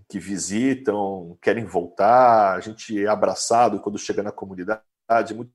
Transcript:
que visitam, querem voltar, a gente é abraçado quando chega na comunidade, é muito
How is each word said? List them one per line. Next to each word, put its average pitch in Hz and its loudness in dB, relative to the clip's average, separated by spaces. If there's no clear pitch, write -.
que 101 -10
visitam, 98 -4
querem 110 0
voltar, 101 4
a 92 -4
gente 107 -6
é 101 0
abraçado 101 2
quando 104 -6
chega 101 -6
na 101 -8
comunidade, 98 -8
é 110 2
muito 120 -14